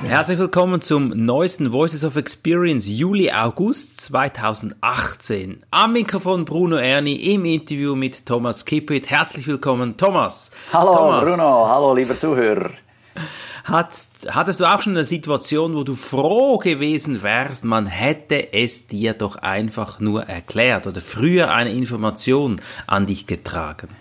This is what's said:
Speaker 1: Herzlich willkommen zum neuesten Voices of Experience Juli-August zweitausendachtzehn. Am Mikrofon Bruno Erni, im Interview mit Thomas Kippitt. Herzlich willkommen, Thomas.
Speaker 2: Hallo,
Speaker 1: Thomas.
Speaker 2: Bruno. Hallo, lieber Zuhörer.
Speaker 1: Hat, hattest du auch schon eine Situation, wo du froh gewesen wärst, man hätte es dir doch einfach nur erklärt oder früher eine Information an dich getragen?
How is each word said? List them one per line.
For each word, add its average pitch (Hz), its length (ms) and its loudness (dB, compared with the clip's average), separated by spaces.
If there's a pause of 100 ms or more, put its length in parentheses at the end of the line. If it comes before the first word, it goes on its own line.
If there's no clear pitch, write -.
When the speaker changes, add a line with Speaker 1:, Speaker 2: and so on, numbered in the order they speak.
Speaker 1:
Herzlich 160 360 0
willkommen 180 400 2
zum 139 300 2
neuesten 120 640 0
Voices 156 320 0
of 156 100 -2
Experience 160 720 0
Juli-August 175 1120 0
zweitausendachtzehn. 110 1700 -4
Am 214 220 4
Mikrofon 190 540 0
Bruno 165 320 0
Erni, 139 380 2 (180)
im 196 100 0
Interview 151 500 -2
mit 131 320 -4
Thomas 120 380 -2
Kippitt. 151 460 -2
Herzlich 147 380 0
willkommen, 127 500 -2
Thomas. 175 540 0 (200)
Speaker 2:
Hallo, 175 220 6
Speaker 1:
Thomas. 151 320 6
Speaker 2:
Bruno. 151 420 6
Hallo, 135 260 4
lieber 127 220 2
Zuhörer. 113 540 0 (960)
Speaker 1:
Hat, 170 240 0 (400)
hattest 175 320 0
du 180 40 4
auch 196 160 4
schon 208 120 -2
eine 165 100 0
Situation, 151 720 -2
wo 147 80 -2
du 131 120 -4
froh 208 600 2
gewesen 147 640 0
wärst, 120 440 -2
man 110 200 2
hätte 135 680 -2
es 117 340 -4
dir 110 240 -2
doch 104 240 -4
einfach 107 640 -6
nur 107 240 -2
erklärt 113 640 -2
oder 90 140 -8
früher 156 500 2
eine 113 220 2
Information 117 880 -2 (240)
an 98 220 2
dich 98 200 -4
getragen? 80 640 -8 (120)